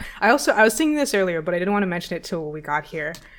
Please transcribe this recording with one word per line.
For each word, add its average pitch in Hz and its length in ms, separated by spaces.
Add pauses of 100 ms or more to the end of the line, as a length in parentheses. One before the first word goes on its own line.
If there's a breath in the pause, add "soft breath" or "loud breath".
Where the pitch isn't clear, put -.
(220 loud breath)
I 202 80
also, 277 220
I 214 120
was 220 120
thinking 302 200
this 285 180
earlier, 185 280
but 175 140
I 175 40
didn't 190 140
wanna 202 140
mention 175 280
it 160 80
till 156 280
we 151 100
got 151 240
here. 156 280 (260 loud breath)